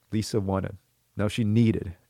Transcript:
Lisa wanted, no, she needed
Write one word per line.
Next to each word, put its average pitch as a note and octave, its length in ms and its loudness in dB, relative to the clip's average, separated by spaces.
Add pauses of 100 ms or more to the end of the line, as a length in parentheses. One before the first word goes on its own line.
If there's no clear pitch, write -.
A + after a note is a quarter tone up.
(100)
Lisa A2 280 -2
wanted, F#2+ 380 -2 (400)
no, G2+ 120 -2
she A2+ 160 -2
needed G#2+ 520 2 (140)